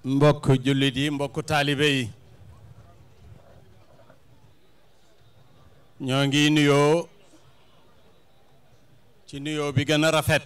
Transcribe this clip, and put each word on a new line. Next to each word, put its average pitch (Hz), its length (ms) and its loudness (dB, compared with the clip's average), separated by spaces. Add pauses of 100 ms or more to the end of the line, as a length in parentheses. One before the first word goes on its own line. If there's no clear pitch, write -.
Mbokk 139 420 2 (180)
jullit 135 320 0
yi, 143 140 -4
mbokk 143 360 -8
taalibe 147 400 -2 (100)
yi. 117 140 -6 (4000)
Ñoo 135 260 0
ngi 147 240 2
nuyoo 147 580 2 (2250)
ci 139 140 -14
nuyoo 147 320 -4
bi 147 120 0
gën 151 200 2
a 160 60 4
rafet. 156 360 0